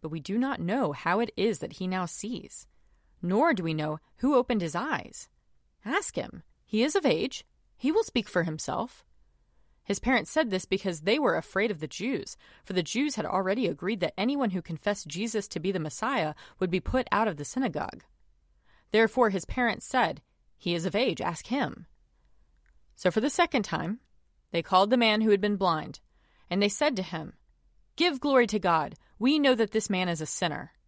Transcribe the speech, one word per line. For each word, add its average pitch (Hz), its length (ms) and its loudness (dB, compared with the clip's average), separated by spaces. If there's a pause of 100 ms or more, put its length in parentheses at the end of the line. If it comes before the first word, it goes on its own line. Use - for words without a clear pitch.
but 160 80 -8
we 160 100 -6
do 190 160 -4
not 262 240 -2
know 185 320 0
how 175 280 0
it 233 160 -2
is 202 240 0
that 165 140 -8
he 185 120 -8
now 185 200 -2
sees, - 600 -10 (560)
nor 233 320 4
do 185 80 -4
we 165 100 -2
know 151 280 -4 (160)
who 285 180 2
opened 240 280 2
his 156 120 -4
eyes. - 540 -6 (560)
Ask 311 320 -4
him. - 260 -8 (240)
He 214 160 2
is 302 140 2
of 349 100 2
age. 196 400 0 (300)
He 277 160 0
will 440 120 4
speak - 240 -2
for 175 140 0
himself." 165 600 -6 (800)
His - 160 -2
parents 233 320 0
said 311 200 2
this 185 160 -2
because 185 340 -2
they 202 180 2
were 220 180 2
afraid 190 360 -2
of 156 80 -6
the 151 80 -6
Jews, - 480 -6 (260)
for - 120 -10
the 180 80 2
Jews 262 340 -2
had 160 100 -2
already 196 400 0
agreed 196 340 -2
that 170 160 -2
anyone 254 340 0
who 180 120 -4
confessed 185 460 -4
Jesus 202 400 -4
to - 100 -6
be 180 140 -2
the 185 80 -2
Messiah 160 540 -2 (260)
would 185 100 0
be 185 80 0
put - 320 -2
out 214 160 2
of 165 120 -4
the 147 60 -6
synagogue. - 600 -4 (880)
Therefore 226 380 4
his 190 140 -2
parents 240 400 -2
said, 196 380 0 (340)
"He 170 180 -2
is 165 120 -2
of 156 80 -2
age, 220 260 0
ask - 280 -6
him." 226 380 -2 (1080)
So - 160 2
for 220 100 2
the 262 100 0
second 277 340 2
time, 165 360 -4 (520)
they 170 100 0
called 196 280 4
the 254 60 4
man 220 260 4
who 220 80 4
had 202 100 6
been 208 160 2
blind, 170 440 0 (480)
and 190 140 2
they 208 60 4
said 294 280 2
to 190 60 -4
him, 160 340 -8 (600)
"Give 320 240 0
glory 269 260 6
to 208 140 0
God. 170 340 2 (240)
We 285 220 4
know 269 160 6
that 214 160 0
this 220 180 0
man 185 180 0
is 165 120 -2
a 156 60 -6
sinner." - 460 -4 (160)